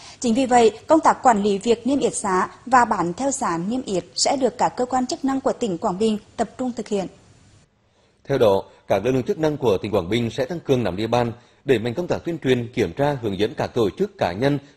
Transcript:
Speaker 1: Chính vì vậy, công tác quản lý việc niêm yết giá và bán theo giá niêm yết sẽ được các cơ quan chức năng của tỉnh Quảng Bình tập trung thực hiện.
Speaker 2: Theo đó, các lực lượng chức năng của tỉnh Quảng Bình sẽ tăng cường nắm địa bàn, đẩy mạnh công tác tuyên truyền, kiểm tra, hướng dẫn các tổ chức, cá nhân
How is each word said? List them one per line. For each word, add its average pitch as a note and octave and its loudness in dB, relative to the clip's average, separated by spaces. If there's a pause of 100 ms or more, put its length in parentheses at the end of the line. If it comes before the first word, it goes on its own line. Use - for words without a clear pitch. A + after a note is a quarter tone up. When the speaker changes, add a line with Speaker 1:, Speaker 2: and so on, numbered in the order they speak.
(200)
Speaker 1:
Chính A3+ 0
vì C4 2
vậy, A#3 6 (160)
công D#4+ 6
tác A#3+ 4
quản A3 4
lý G3+ 0
việc A3+ 0
niêm C4+ 0
yết A#3 0
giá F#3+ 0 (180)
và A#3+ 6
bán F#3 0
theo C4+ -4
giá F3+ -4
niêm A3 -4
yết F#3 -4 (100)
sẽ - 0
được C4 0
các F3+ 4
cơ B3 -4
quan B3+ -2
chức E4 -6
năng C4+ -2
của B3 0
tỉnh F#3+ -4
Quảng F#3 -4
Bình G#3+ 0 (180)
tập G#3 -4
trung B3+ -6
thực A#3 -12
hiện. G3 -2 (1160)
Speaker 2:
Theo C#3 -2
đó, G2 4 (260)
các G2+ 0
lực B2+ 0
lượng C3 0
chức G3+ -4
năng D#3 0
của G#2+ 2
tỉnh G#2 -4
Quảng F2 0
Bình A#2 -2
sẽ C3+ -4
tăng E3+ -8
cường B2+ 0
nắm F2+ -4
địa G#2+ -4
bàn, A#2 0 (320)
đẩy B2+ 2
mạnh A#2 -6
công F3 -4
tác G#2 -4
tuyên E3+ -6
truyền, B2 0
kiểm F#2+ 0
tra, C#3+ -2
hướng G2 -4
dẫn A2 -2
các B2 -4
tổ G#2 0
chức, - -4
cá F#2 -2
nhân C#3 0 (180)